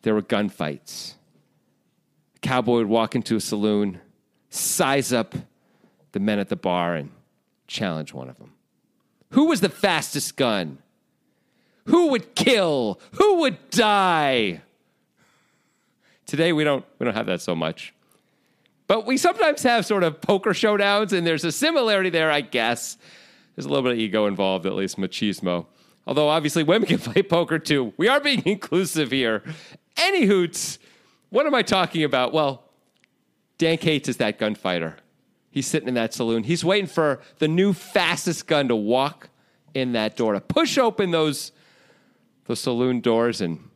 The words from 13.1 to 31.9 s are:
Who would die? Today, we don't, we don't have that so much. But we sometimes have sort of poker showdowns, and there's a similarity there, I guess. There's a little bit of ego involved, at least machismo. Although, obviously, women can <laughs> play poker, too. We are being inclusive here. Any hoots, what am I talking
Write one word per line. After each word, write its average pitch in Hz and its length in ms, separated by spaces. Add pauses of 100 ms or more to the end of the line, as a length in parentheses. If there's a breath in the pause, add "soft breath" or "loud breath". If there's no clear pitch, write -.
Who 381 280
would 254 280
die? 156 920 (1600)
Today, 165 280
we 151 100
don't, 143 200 (140)
we - 80
don't 120 80
have 110 140
that 90 140
so 87 140
much. 80 380 (920)
But 214 180
we 262 100
sometimes 320 460
have 233 240
sort 196 180
of 156 180
poker 196 300
showdowns, 202 640
and 175 140
there's 160 180
a 165 60
similarity 226 580
there, 160 220
I 147 100
guess. 117 560 (600 loud breath)
There's 139 80
a 139 40
little 143 140
bit 123 100
of 120 40
ego 107 300
involved, 95 400
at 95 60
least 98 240
machismo. 90 680 (400 soft breath)
Although, 147 240
obviously, 156 320
women 185 260
can - 120
<laughs> 120 140
play 196 100
poker, 170 340
too. 139 400
We 180 100
are 269 120
being 285 260
inclusive 165 640
here. 113 340 (540 loud breath)
Any 349 280
hoots, 180 520 (540 soft breath)
what 277 160
am 277 80
I 226 80
talking 175 400